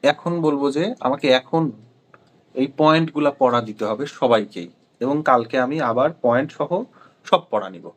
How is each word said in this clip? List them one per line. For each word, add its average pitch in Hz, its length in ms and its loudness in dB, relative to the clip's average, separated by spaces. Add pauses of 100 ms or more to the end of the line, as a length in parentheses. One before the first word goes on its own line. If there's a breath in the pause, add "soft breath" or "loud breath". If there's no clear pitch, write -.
(120)
এখন 170 220 -4 (120)
বলবো 143 200 0 (120)
যে 160 60 0 (240)
আমাকে 139 200 -2 (120)
এখন 165 240 -2 (960)
এই 135 60 0 (140)
পয়েন্টগুলা 156 500 2 (100)
পড়া 123 180 2 (100)
দিতে 107 200 -8
হবে 110 140 -4 (160)
সবাইকেই, 107 500 0 (340)
এবং 139 120 0 (140)
কালকে 120 260 2 (100)
আমি 139 120 -4 (140)
আবার 123 180 2 (160)
পয়েন্ট 123 320 2
সহ 147 140 -4 (580 soft breath)
সব 175 120 4 (100)
পড়া 101 220 -2
নিব। 85 120 -18 (120)